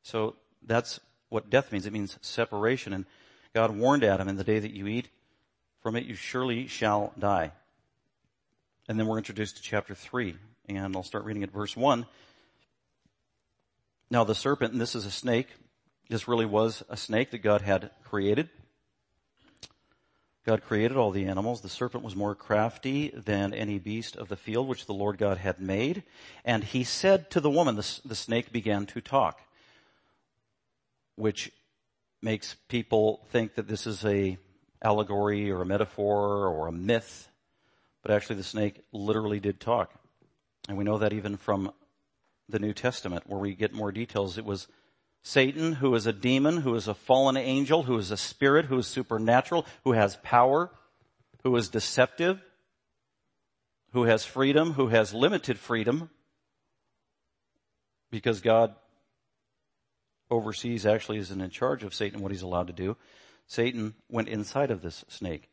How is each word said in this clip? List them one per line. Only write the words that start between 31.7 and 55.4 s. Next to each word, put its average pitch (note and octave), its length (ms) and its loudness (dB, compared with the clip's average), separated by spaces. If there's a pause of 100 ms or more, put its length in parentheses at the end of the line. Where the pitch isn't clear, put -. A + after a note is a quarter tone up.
makes G#2+ 360 -6 (100)
people G#2+ 640 2
think A2+ 240 0
that G#2 120 -6
this G#2+ 200 -6
is G#2+ 180 -6
a G2 320 0 (460)
allegory G#2 640 0
or F2+ 140 -2
a - 20 -2
metaphor G2+ 800 0
or D#2+ 200 -2
a E2+ 40 -6
myth. G2+ 560 -4 (760)
But G#2 80 -2
actually G#2 240 2
the F#2+ 80 -8
snake G#2 480 -4
literally G#2+ 480 0
did G2 200 -2
talk. A2+ 360 0 (720)
And G2+ 100 -6
we G2+ 60 -2
know G#2 160 0
that G#2 120 2
even G2+ 260 -6
from G2 360 -2 (720)
the A2 120 -4
New G#2 140 -2
Testament, F#2+ 520 -4
where G2 140 -6
we G2+ 160 -4
get G#2+ 180 -2
more G#2 180 -4
details. G2+ 460 -4
It A2 80 -10
was G2 220 -6 (560)
Satan, C#3+ 500 2
who C3 220 2
is G#2+ 100 0
a A2+ 80 2
demon, C3+ 440 2
who B2+ 180 0
is G#2 120 -2
a G#2 60 -2
fallen C3 420 4
angel, C3+ 480 2
who B2+ 140 0
is G2 140 -4
a G2+ 60 -2
spirit, C#3+ 480 4
who C3 120 0
is A#2 80 0
supernatural, B2 800 2 (180)
who B2+ 100 4
has G#2 240 4
power, C3 520 4 (720)
who B2+ 120 4
is A2+ 140 2
deceptive, E3 680 2 (1500)
who B2 100 4
has A2+ 200 6
freedom, D3 500 2
who C3 160 2
has G#2+ 260 4
limited C#3 420 2